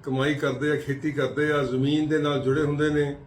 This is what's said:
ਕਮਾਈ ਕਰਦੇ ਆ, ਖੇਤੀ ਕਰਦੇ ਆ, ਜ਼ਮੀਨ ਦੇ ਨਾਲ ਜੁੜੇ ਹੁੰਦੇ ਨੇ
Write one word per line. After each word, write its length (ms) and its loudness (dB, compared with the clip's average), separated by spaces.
ਕਮਾਈ 320 0
ਕਰਦੇ 360 -2
ਆ, 60 2
ਖੇਤੀ 360 -4
ਕਰਦੇ 400 0
ਆ, 100 2
ਜ਼ਮੀਨ 460 0
ਦੇ 100 2
ਨਾਲ 220 0
ਜੁੜੇ 220 2
ਹੁੰਦੇ 280 0
ਨੇ 260 0